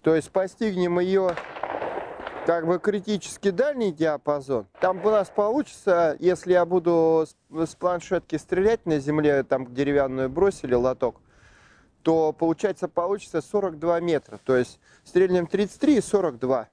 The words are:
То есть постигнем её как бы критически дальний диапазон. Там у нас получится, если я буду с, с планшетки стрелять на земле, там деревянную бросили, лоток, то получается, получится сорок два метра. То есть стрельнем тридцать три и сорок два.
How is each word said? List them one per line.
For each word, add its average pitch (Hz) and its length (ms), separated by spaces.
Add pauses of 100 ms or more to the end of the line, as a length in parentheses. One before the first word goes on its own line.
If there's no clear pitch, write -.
То 160 140
есть 151 160
постигнем 185 640
её 185 380 (1120)
как 165 180
бы 175 140
критически 202 720
дальний 240 400
диапазон. 143 760 (140)
Там 185 260
у 214 60
нас 208 180
получится, 202 920
если 175 340
я 175 120
буду 165 600
с, 156 420
с - 60
планшетки 175 600
стрелять 190 500
на 156 100
земле, 143 460
там 127 280
деревянную 135 560
бросили, 147 460
лоток, 127 480 (800)
то 160 320
получается, 170 540
получится 175 540
сорок 190 360
два 170 220
метра. 160 440
То 131 140
есть 123 220 (240)
стрельнем 180 420
тридцать 196 340
три 285 180
и 202 40
сорок 170 380
два. 127 320